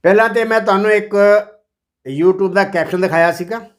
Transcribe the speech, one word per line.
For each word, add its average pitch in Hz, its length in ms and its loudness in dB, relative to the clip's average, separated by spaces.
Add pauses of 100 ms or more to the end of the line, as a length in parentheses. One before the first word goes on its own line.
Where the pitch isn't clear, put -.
ਪਹਿਲਾਂ 208 260 2
ਤੇ 226 160 -2
ਮੈਂ 220 160 0
ਤੁਹਾਨੂੰ 208 300 0
ਇੱਕ 208 240 -2 (1080)
YouTube 185 300 0
ਦਾ 196 120 0
ਕੈਪਸ਼ਨ 185 360 -4
ਦਿਖਾਇਆ 170 320 2
ਸੀਗਾ 220 460 -10